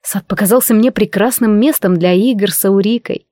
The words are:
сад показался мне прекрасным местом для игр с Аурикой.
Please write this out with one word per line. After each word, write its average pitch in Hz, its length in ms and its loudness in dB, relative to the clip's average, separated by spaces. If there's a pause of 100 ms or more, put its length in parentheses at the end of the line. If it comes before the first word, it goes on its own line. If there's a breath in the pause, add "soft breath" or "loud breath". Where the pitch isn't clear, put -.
сад - 240 -8
показался 214 480 2
мне 233 160 2
прекрасным 214 680 0
местом 220 380 0
для 180 160 0
игр 202 380 0
с - 140 -4
Аурикой. 196 680 -2